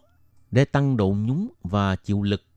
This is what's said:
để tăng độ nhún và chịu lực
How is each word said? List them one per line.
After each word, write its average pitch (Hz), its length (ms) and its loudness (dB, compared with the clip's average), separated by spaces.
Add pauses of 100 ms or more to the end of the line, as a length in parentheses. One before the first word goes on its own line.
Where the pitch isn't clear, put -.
(520)
để 139 140 4
tăng 139 320 0
độ 98 120 2
nhún 120 380 -2 (160)
và 98 320 0
chịu 101 280 -2
lực 101 200 -2 (140)